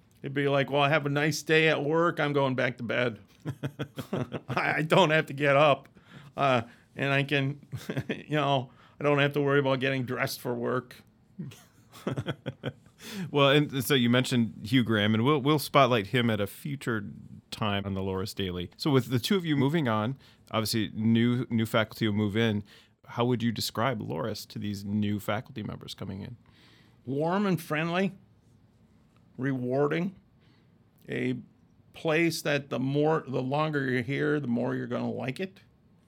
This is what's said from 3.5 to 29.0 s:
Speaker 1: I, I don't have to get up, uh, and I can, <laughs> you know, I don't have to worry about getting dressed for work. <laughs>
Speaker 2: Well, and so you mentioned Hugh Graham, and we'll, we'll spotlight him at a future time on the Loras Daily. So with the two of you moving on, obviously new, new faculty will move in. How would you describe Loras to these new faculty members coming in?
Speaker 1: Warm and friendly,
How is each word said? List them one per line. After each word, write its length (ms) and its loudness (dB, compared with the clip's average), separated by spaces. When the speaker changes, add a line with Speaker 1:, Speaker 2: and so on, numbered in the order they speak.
Speaker 1:
I, 280 0
I 40 0
don't 300 4
have 160 2
to 60 -10
get 220 2
up, 320 4
uh, 280 2
and 180 -2
I 100 2
can, 360 0
<laughs> 220 -6
you 260 -6
know, 360 0
I 40 -6
don't 160 2
have 140 2
to 80 0
worry 180 4
about 200 2
getting 240 0
dressed 380 -4
for 120 -4
work. 420 -4
<laughs> 100 -4
Speaker 2:
Well, 200 4
and 340 2
so 100 2
you 160 4
mentioned 540 2
Hugh 200 4
Graham, 300 2
and 100 2
we'll, 160 4
we'll 200 2
spotlight 480 4
him 240 2
at 100 -2
a 60 0
future 580 -6
time 340 -2
on 80 -4
the 80 -2
Loras 320 -4
Daily. 440 -6
So 120 -2
with 200 4
the 100 0
two 160 0
of 100 -2
you 100 0
moving 320 2
on, 280 0
obviously 440 -2
new, 580 2
new 160 0
faculty 400 0
will 80 0
move 200 0
in. 280 0
How 200 -2
would 180 0
you 80 0
describe 500 -4
Loras 460 -6
to 120 -14
these 240 -6
new 360 -2
faculty 420 -6
members 320 -12
coming 280 -10
in? 140 -14
Speaker 1:
Warm 400 -2
and 160 0
friendly, 520 -2